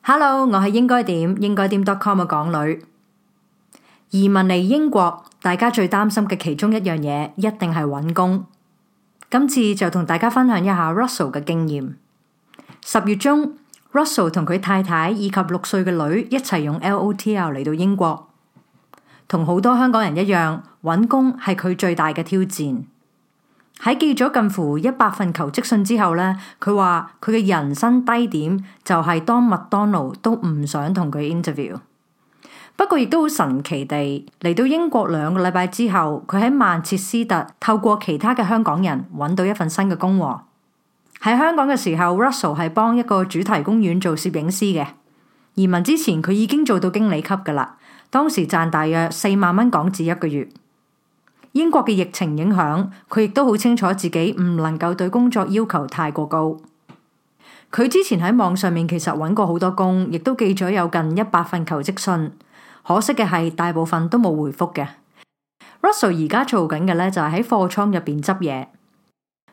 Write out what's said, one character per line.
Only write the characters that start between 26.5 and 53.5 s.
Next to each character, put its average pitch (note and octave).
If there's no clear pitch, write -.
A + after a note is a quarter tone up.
佢 G3+
話 F3+
佢 A3
嘅 A3+
人 D3+
生 B3
低 A#3+
點 E3+
就 F#3+
係 E3+
當 A#3
麥 G3+
當 G#3
勞 C#3+
都 A3+
唔 D#3+
想 D3+
同 F3
佢 D3
interview。 D3
不 G4
過 F4+
亦 A#3+
都 D#4
好 D4+
神 C#3+
奇 C#3
地， C#3
嚟 E3+
到 B3
英 D#4+
國 A#3+
兩 D#3
個 F#3
禮 F3+
拜 F3+
之 A3
後， D#3
佢 G3
喺 B3
曼 G3
徹 F#3+
斯 A#3
特 F#3+
透 G#3+
過 G#3
其 D3+
他 A3+
嘅 A#3+
香 A3
港 F3
人 C#3+
搵 D3
到 F#3
一 G3
份 F#3
新 G3
嘅 E3
工 F#3+
喎。 C#3
喺 A#3+
香 E4
港 C#4
嘅 C#4
時 D#3+
候， F3
Russell G#3
係 E3
幫 A3
一 A#3+
個 G3
主 F#3
題 F#3+
公 G#3
園 F3+
做 E3+
攝 D#3+
影 D#3
師 F#3+
嘅。 C#3
移 F#3+
民 F3+
之 C#4
前 F#3+
佢 F#3
已 G#3+
經 D4
做 A3+
到 F#3
經 G#3
理 D#3
級 -
㗎 F#3+
喇， C3+
當 D4
時 F3
賺 E3
大 D#3
約 E3
四 G3
萬 F3+
蚊 A#3
港 E3+
紙 E3
一 E3
個 E3+
月。 C#3+
英 E4
國 D4+
嘅 A#3
疫 F#3
情 D#3
影 F3
響， F3+
佢 -
亦 G#3+
都 C4+
好 A3